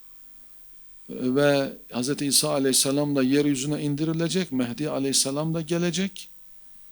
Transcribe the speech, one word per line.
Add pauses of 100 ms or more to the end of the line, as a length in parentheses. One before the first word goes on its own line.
(1120)
Ve (200)
Hazreti
İsa
aleyhisselam
da
yeryüzüne
indirilecek.
Mehdi
aleyhisselam
da
gelecek. (640)